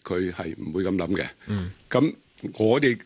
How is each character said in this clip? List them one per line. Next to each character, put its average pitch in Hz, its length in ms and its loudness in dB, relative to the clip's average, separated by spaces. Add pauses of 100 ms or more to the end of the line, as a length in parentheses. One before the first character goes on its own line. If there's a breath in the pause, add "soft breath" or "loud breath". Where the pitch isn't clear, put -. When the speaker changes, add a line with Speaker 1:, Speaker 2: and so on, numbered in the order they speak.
Speaker 1:
佢 92 280 -2
係 85 260 -8
唔 78 160 -8
會 95 100 -2
噉 95 140 0
諗 87 180 -2
嘅。 80 100 -2 (220 loud breath)
Speaker 2:
嗯。 98 240 -4 (180)
Speaker 1:
噉 131 240 4 (440)
我 113 220 6
哋 123 260 4